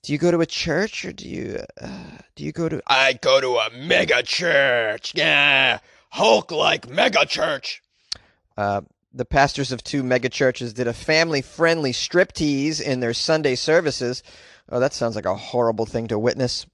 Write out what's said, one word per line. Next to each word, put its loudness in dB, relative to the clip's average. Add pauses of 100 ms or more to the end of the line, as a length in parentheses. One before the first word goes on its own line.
Do -4
you 0
go 4
to 2
a 4
church -4
or -10
do -14
you, -8 (200)
uh, -12 (480)
do -12
you -6
go -4
to, -6
I 4
go 4
to 0
a 0
mega 0
church. 0
Yeah. 2 (320)
Hulk 2
like 0
mega 2
church. -4 (720)
Uh, -2 (320)
the -6
pastors 2
of -8
two -4
mega 0
churches 0
did -2
a -2
family-friendly 0
striptease 0
in -2
their 0
Sunday 0
services. 0 (460)
Oh, -4
that 2
sounds -4
like -8
a 0
horrible -2
thing -6
to -2
witness. -2